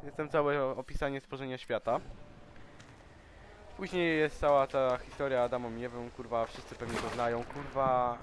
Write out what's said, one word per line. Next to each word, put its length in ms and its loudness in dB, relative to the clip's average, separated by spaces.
jest 120 -10
tam 120 -2
całe 360 4
opisanie 560 -2
stworzenia 380 -6
świata. 420 0
Później 420 2
jest 220 2
cała 260 8
ta 320 4
historia 440 0
Adamą 340 0
i 80 -6
Ewą, 260 -8
kurwa, 360 -2
wszyscy 280 -12
pewnie 240 -6
to 100 -4
znają, 360 0
kurwa. 800 2